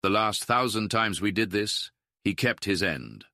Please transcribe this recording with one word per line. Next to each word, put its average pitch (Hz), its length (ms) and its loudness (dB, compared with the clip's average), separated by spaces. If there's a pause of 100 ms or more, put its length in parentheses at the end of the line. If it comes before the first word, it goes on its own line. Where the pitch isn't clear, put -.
The 98 80 2
last 107 340 2
thousand 113 460 0
times 107 300 0
we 101 120 0
did 104 180 0
this, 104 400 -2 (320)
he 101 120 0
kept 120 300 -2
his 95 180 0
end. 60 520 -4